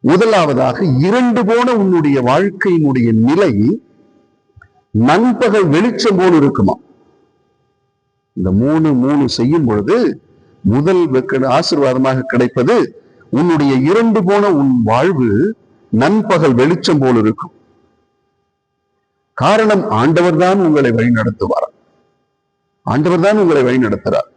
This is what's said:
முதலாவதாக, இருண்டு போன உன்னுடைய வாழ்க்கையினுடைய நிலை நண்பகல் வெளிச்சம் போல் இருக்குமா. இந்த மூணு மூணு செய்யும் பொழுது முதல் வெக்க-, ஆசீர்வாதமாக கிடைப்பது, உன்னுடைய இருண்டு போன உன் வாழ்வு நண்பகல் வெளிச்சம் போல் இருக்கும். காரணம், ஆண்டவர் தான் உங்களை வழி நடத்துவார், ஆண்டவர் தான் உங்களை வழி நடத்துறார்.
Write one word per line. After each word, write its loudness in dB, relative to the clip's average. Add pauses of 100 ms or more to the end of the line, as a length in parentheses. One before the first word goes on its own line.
(100)
முதலாவதாக, 0 (280)
இருண்டு 0
போன 0 (140)
உன்னுடைய 0 (100)
வாழ்க்கையினுடைய 0 (180)
நிலை 2 (1600)
நண்பகல் 0
வெளிச்சம் 0
போல் 4
இருக்குமா. 0 (1600)
இந்த -4 (100)
மூணு 0 (140)
மூணு 0 (120)
செய்யும் 0
பொழுது -2 (680)
முதல் 0 (120)
வெக்க-, -2
ஆசீர்வாதமாக 0
கிடைப்பது, 0 (600)
உன்னுடைய 0 (160)
இருண்டு 2
போன 2 (120)
உன் 2 (160)
வாழ்வு 0 (640)
நண்பகல் 0
வெளிச்சம் 0
போல் 2
இருக்கும். -4 (1900)
காரணம், 0 (160)
ஆண்டவர் 0
தான் 0
உங்களை 0
வழி 0
நடத்துவார், -4 (1160)
ஆண்டவர் -2
தான் 2
உங்களை 2
வழி 0
நடத்துறார். -4